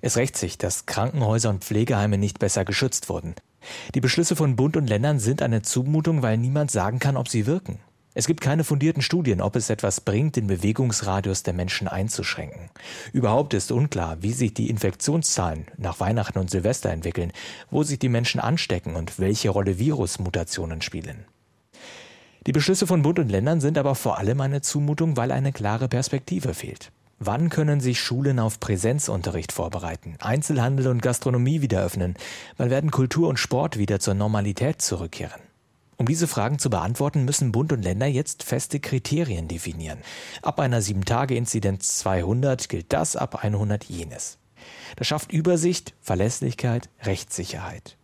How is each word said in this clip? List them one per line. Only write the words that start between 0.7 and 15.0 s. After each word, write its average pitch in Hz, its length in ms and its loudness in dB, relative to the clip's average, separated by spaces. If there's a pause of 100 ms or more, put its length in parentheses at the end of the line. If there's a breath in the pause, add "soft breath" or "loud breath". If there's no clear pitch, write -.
Krankenhäuser 113 640 0
und 92 120 -2
Pflegeheime 104 560 2
nicht 98 220 0
besser 98 240 2
geschützt - 440 -2
wurden. 90 280 -6 (580 loud breath)
Die - 60 2
Beschlüsse 165 340 2
von 143 220 2
Bund 147 200 4
und 147 120 2
Ländern 123 320 2
sind 120 220 0
eine 113 200 2
Zumutung, 151 600 2
weil 113 160 2
niemand 139 340 0
sagen 107 260 2
kann, 139 180 2
ob 131 120 -2
sie 107 180 0
wirken. 147 320 -2 (400)
Es 120 80 0
gibt 160 140 2
keine 151 240 2
fundierten 147 380 2
Studien, 123 400 2
ob 98 140 0
es 113 120 0
etwas 104 320 0
bringt, 127 360 2
den 113 100 0
Bewegungsradius 98 960 0
der 92 100 -2
Menschen 90 340 -2
einzuschränken. 85 840 -4 (420 loud breath)
Überhaupt 127 400 4
ist 101 180 0
unklar, 90 520 0
wie 104 100 0
sich 123 220 0
die 117 160 0
Infektionszahlen 98 960 0 (100)